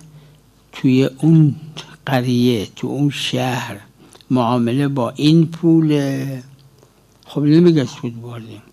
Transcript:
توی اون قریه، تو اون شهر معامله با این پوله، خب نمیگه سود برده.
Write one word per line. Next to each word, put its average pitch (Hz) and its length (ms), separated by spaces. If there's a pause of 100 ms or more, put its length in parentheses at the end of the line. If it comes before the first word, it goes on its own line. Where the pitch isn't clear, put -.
(760)
توی 131 280
اون 151 520 (500)
قریه، 123 600 (100)
تو 123 100
اون 135 240
شهر 123 680 (500)
معامله 123 580
با 131 220
این 151 360
پوله، 143 960 (840)
خب - 140
نمیگه 156 440
سود 117 380
برده. 113 400 (100)